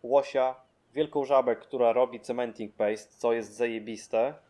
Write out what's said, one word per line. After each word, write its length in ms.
łosia, 520
wielką 300
żabę, 320
która 360
robi 280
cementing 540
paste, 440
co 140
jest 240
zajebiste. 800